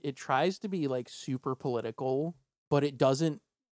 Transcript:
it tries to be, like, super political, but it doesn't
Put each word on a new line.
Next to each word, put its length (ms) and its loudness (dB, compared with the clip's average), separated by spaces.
it 140 -4
tries 420 0
to 100 -8
be, 200 -2
like, 200 -2
super 460 -4
political, 800 -2
but 160 4
it 140 -2
doesn't 420 4